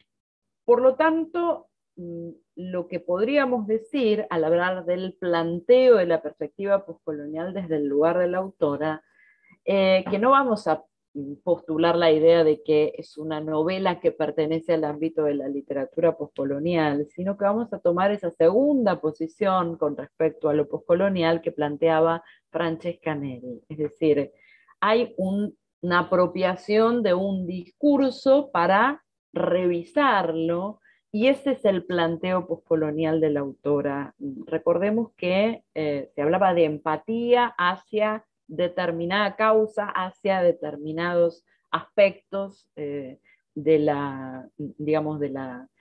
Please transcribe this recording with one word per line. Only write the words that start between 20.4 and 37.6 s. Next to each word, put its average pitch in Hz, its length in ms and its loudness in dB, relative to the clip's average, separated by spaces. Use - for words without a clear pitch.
a 147 60 2
lo 147 140 0
postcolonial 170 720 0
que 165 120 -6
planteaba 160 720 2
Francesca 165 640 -4
Neri. 127 540 -10
Es 151 100 -14
decir, 147 540 0
hay 233 360 0
un, 196 400 -4
una 175 200 2
apropiación 185 1000 0
de 190 120 2
un 190 320 -2
discurso 269 1040 2
para 196 500 2
revisarlo, 175 1500 -2
y 214 140 0
ese 269 260 0
es - 120 -4
el 190 220 2
planteo 175 600 -2
postcolonial 160 720 -2
de 156 100 2
la 143 100 0
autora. 143 760 -4
Recordemos 190 680 -2
que, 196 480 -2
eh, 147 400 -4
se 147 80 -4
hablaba 180 320 2
de 170 100 4
empatía 226 920 0
hacia 208 640 -2